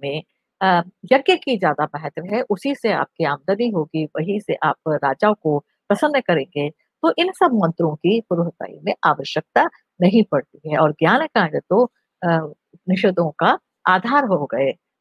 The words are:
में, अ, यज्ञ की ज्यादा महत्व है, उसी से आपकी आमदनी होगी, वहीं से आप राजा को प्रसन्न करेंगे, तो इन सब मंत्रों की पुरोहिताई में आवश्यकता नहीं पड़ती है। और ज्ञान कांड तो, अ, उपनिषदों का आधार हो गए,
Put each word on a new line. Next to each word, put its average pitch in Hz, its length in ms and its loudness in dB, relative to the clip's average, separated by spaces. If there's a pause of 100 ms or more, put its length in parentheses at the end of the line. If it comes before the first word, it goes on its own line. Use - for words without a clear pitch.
में, 143 200 -6 (380)
अ, 180 220 2 (300)
यज्ञ 285 240 4
की 247 220 -2
ज्यादा 151 260 0
महत्व 156 500 -8
है, 240 80 -2
उसी 262 320 -4
से 220 180 -2
आपकी - 320 -4
आमदनी 196 460 -2
होगी, 160 340 -4
वहीं 180 360 -6
से - 140 -6
आप 151 220 -2 (120)
राजा 143 440 0
को 151 260 -2
प्रसन्न - 640 -2
करेंगे, 147 500 -2
तो - 480 -4
इन 370 140 0
सब 349 200 2
मंत्रों 170 440 0
की 214 240 0
पुरोहिताई 170 600 -4
में 170 120 -4 (100)
आवश्यकता 151 600 0 (360)
नहीं 196 220 6
पड़ती - 480 -4
है। 151 80 0
और 151 140 4
ज्ञान 214 340 2
कांड 156 340 -2
तो, 208 240 2 (440)
अ, 160 240 0 (220)
उपनिषदों 185 560 0
का 220 280 0 (280)
आधार 233 380 2
हो 170 220 -2
गए, 131 260 -2 (280)